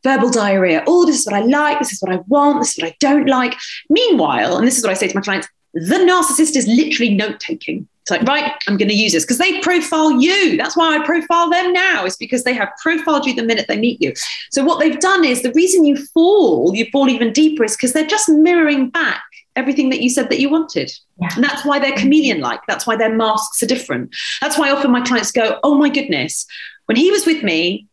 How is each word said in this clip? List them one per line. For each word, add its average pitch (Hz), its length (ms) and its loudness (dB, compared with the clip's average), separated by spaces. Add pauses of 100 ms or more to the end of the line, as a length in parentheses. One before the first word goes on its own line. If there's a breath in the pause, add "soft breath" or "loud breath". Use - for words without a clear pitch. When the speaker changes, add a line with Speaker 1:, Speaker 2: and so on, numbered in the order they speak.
Speaker 1:
verbal 262 260 2
diarrhea. 196 560 2
"Oh, 349 200 4
this 302 140 2
is - 60 -4
what 202 80 -6
I 202 60 0
like. 294 400 2
This 247 120 -4
is - 80 -12
what 185 120 -4
I 185 160 -2
want. 285 320 2
This - 160 -4
is - 60 -8
what 165 100 -6
I - 80 -20
don't 277 280 2
like." 254 260 0 (360 loud breath)
Meanwhile, 302 680 2
and 226 100 2
this 254 120 2
is 226 60 -4
what 208 60 0
I 190 40 0
say 196 140 -2
to - 80 -8
my 196 60 -2
clients, 196 260 -6 (240)
the 170 240 -2
narcissist 349 600 2
is 208 120 0
literally 233 460 2
note-taking. - 760 -6 (140)
It's - 100 -10
like, 180 100 -2
"Right, 285 300 0 (160)
I'm 202 80 0
gonna 202 160 0
use 208 200 0
this," 165 120 0
'cause 247 140 -4
they 359 220 0
profile 311 600 0
you. 349 360 2
That's - 200 -4
why 320 180 2
I 302 100 -2
profile 339 460 0
them 359 220 0
now, 359 320 0
is 190 120 -4
because 247 280 -4
they 247 100 -2
have 214 140 -4 (120)
profiled 311 460 -2
you 247 80 -2
the 240 80 -4
minute 226 240 -2
they 208 120 -4
meet 233 220 -2
you. 135 120 -2 (400 loud breath)
So 277 100 0
what 320 160 0
they've 311 220 0
done 370 240 2
is 247 180 0
the 247 100 -2
reason 349 320 4
you 285 120 4 (180)
fall, 240 640 4
you 226 160 -2
fall 277 160 2
even 226 240 0
deeper, 302 320 2
is 214 120 -4
'cause 254 160 -2
they're 311 140 0
just 381 220 0
mirroring 302 640 4
back 311 320 -4 (340 loud breath)
everything 262 320 -2
that 262 140 -2
you 247 80 2
said 254 180 -2
that - 120 -2
you 277 80 0
wanted. 311 420 -2 (300)
Speaker 2:
Yeah. 175 160 -4
Speaker 1:
And 240 80 2
that's 285 200 -4
why 285 140 0
they're 269 140 -2
chameleon-like. 226 720 0
That's - 220 -4
why 220 80 0
their 226 180 0
masks - 480 -2
are 233 40 -2
different. 151 440 -4 (300 loud breath)
That's 294 180 -2
why 294 140 0
often 277 180 0
my 247 100 2
clients 247 300 -2
go, 220 320 0
"Oh 285 140 2
my 294 120 4
goodness, 190 560 -4 (420 loud breath)
when 220 100 0
he 349 160 4
was 381 120 0
with 320 200 0
me 175 480 -2